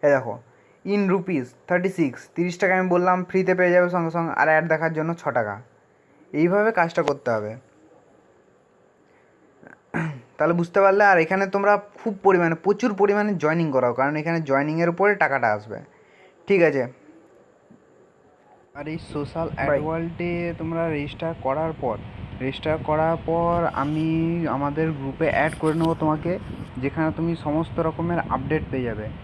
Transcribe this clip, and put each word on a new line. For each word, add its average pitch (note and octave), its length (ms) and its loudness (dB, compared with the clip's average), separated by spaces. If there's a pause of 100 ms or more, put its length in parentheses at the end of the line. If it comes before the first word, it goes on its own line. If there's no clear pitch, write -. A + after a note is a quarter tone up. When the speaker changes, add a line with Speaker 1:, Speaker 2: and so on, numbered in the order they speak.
Speaker 1:
এ - 100 6
দেখো A#2+ 200 -2 (500)
in G3+ 160 2 (120)
rupees F3 340 -2 (200)
thirty F3+ 320 0
six, C#3+ 120 2 (240)
তিরিশ F3 260 -2
টাকা F#3 180 4
আমি F#3 160 0
বললাম F3+ 220 4 (120)
ফ্রিতে F#3 300 2
পেয়ে F3+ 160 4
যাবে F3+ 200 6
সঙ্গে E3 200 0
সঙ্গে, E3 240 -2
আর D3 140 6
অ্যাড D#3 200 4
দেখার D#3+ 240 0
জন্য D#3 120 -2 (120)
ছ - 20 -20 (140)
টাকা, G#2 180 -2 (760)
এইভাবে F3+ 360 2 (100)
কাজটা E3+ 300 0
করতে C#3 260 -2
হবে। G#2+ 160 -4 (2750)
তাহলে D#3+ 240 2
বুঝতে E3+ 220 0
পারলে। G3 280 6
আর F3+ 140 6
এখানে F#3+ 200 0 (100)
তোমরা G3+ 180 4 (260)
খুব A3 140 -4 (120)
পরিমাণে, E3+ 300 4 (100)
প্রচুর G#3 260 2 (100)
পরিমাণে G#3 300 2 (120)
জয়েনিং D#3+ 320 2
করাও, B2 240 2
কারণ C#3 220 2
এখানে E3 180 -2 (100)
জয়েনিংয়ের D3+ 440 2
উপরে G3 180 2 (120)
টাকাটা C3 240 0 (100)
আসবে, G#2+ 200 -10 (720)
ঠিক G3 220 4
আছে। C3+ 140 0 (1900)
আর C#3+ 160 -10
এই E3 60 -6 (140)
সোশ্যাল D3+ 420 -6
অ্যাড C#3+ 140 -2
Speaker 2:
বাই। C#3+ 160 2
Speaker 1:
ওয়ার্ল্ডে E3+ 460 -4 (260)
তোমরা E3 240 -4 (140)
রেজিস্টার D3 360 -6 (140)
করার D3+ 260 -2 (100)
পর, A2+ 160 -2 (440)
রেজিস্টার C#3 340 -2 (140)
করার D#3+ 360 2
পর E3+ 300 0 (280)
আমি D#3 240 -2 (480)
আমাদের C#3+ 320 -2 (120)
গ্রুপে C3+ 360 -2
অ্যাড D3+ 260 2
করে D#3 180 2
নেবো E3 140 2 (100)
তোমাকে, D#3 280 0 (520)
যেখানে D#3 340 -2
তুমি E3 140 -2 (140)
সমস্ত D#3 340 -2
রকমের E3 400 -2 (160)
আপডেট C#3 360 -2
পেয়ে B2+ 180 -4
যাবে। G#2+ 180 -8 (160)